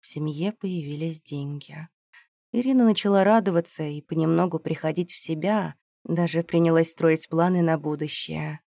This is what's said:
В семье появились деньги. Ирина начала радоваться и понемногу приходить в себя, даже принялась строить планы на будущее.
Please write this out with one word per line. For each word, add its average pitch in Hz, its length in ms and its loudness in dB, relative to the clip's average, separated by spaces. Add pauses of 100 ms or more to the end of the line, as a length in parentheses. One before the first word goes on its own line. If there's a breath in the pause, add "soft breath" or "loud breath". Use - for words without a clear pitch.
В - 20 -10
семье 151 460 -4
появились 160 680 -6
деньги. 147 680 -10 (640 soft breath)
Ирина 254 320 4
начала 202 400 4
радоваться 190 580 2
и 147 200 -6
понемногу 165 580 0
приходить 160 500 -4
в - 60 -10
себя, 170 580 -2 (300)
даже 165 380 0
принялась 165 480 2
строить 160 380 0
планы 175 340 2
на 160 160 2
будущее. 151 920 -6